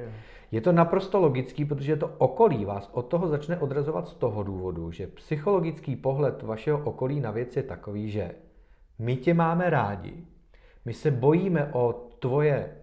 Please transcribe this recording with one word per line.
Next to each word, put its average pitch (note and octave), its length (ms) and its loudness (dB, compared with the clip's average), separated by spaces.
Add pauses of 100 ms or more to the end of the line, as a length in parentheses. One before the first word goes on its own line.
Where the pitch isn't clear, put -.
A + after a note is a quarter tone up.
(520)
Je A2+ 100 0
to F3 100 6
naprosto E3+ 480 4
logický, C#3+ 460 2
protože D3 300 -2
to D3+ 120 -2 (100)
okolí C3 480 4
vás G2 280 -6
od - 80 -2
toho F3 260 0
začne D3+ 300 -2
odrazovat D3+ 500 -2
z - 60 -16
toho G#2+ 300 -2
důvodu, F2+ 480 -4
že F2+ 160 -10
psychologický D#3+ 880 -2
pohled C3+ 480 0
vašeho A2 400 -2
okolí C3 360 -2
na A2+ 120 -2
věc B2 260 -4
je C3 60 0
takový, G#2 480 -6
že F#2+ 200 -4 (680)
my A#2+ 160 0
tě E3+ 180 2
máme E3+ 360 2
rádi, G2+ 440 0 (720)
my A#2 80 -6
se D3+ 180 0
bojíme D3+ 600 2
o A#2+ 200 2 (260)
tvoje C3+ 500 2 (140)